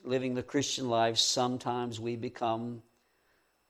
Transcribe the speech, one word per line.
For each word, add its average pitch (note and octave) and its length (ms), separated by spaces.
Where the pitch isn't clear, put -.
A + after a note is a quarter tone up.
living B2+ 280
the B2 100
Christian C3 440
life, A2+ 300
sometimes B2 800
we A#2+ 160
become A#2+ 680